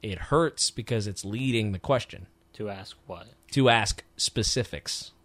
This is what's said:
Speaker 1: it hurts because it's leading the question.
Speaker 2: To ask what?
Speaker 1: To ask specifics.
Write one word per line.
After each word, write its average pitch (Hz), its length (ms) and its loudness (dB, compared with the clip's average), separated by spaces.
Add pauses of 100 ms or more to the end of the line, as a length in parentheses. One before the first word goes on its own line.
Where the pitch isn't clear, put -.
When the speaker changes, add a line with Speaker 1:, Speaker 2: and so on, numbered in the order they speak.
Speaker 1:
it 95 160 -4
hurts - 540 0
because 110 340 -2
it's 101 200 -8
leading 110 480 0
the 92 60 -2
question. 117 460 -2 (280)
Speaker 2:
To 104 160 -8
ask 95 260 -12 (100)
what? 87 220 -14 (240)
Speaker 1:
To 131 180 6
ask 113 340 4 (120)
specifics. - 960 -2 (120)